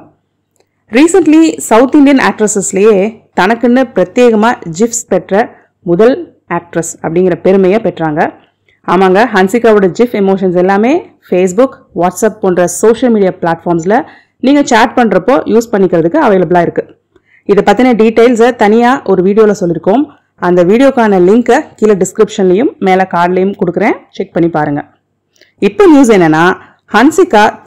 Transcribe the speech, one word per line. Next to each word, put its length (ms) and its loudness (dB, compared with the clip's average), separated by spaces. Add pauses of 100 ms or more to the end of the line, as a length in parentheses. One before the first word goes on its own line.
(960)
Recently, 440 4 (280)
சவுத் 300 2
Indian 280 4
ஆக்ட்ரஸஸ்லயே 680 -2 (460)
தனக்குன்னு 440 0 (120)
பிரத்யேகமா 560 2 (280)
ஜிஃப்ஸ் 240 -4 (100)
பெற்ற 280 -2 (480)
முதல் 260 2 (440)
actress 340 -8 (120)
அப்படிங்கிற 320 -2 (100)
பெருமையை 400 2
பெற்றாங்க. 340 -4 (720)
ஆமாங்க, 280 2 (140)
ஹன்சிகாவோட 540 0 (100)
gif 220 -2
emotions 440 -2
எல்லாமே 280 0 (380)
Facebook, 420 0 (300)
WhatsApp 400 -2
போன்ற 240 0 (140)
social 360 0
media 240 0
பிளாட்ஃபார்ம்ஸ்ல 560 -2 (500)
நீங்க 160 2 (100)
chat 260 0
பண்றப்போ 380 0 (180)
யூஸ் 180 -2
பண்ணிக்கிறதுக்கு 540 0
அவைலபிளா 400 0
இருக்கு. 180 -6 (640)
இதை 160 0
பத்தின 320 2
டீட்டெயில்ஸை 480 2 (160)
தனியா 260 2 (220)
ஒரு 160 0
வீடியோல 320 2
சொல்லியிருக்கோம். 420 -2 (460)
அந்த 220 2
வீடியோக்கான 580 2
லிங்கை 300 2 (200)
கீழே 240 0
டிஸ்கிரிப்ஷன்லயும் 720 -2 (160)
மேல 140 0 (120)
கார்ட்லயும் 460 -2
கொடுக்குறேன், 360 -2 (200)
Check 180 -12
பண்ணி 220 0
பாருங்க. 260 -4 (840)
இப்போ 240 -2
news 240 4
என்னன்னா, 280 2 (500)
ஹன்சிகா 500 2 (240)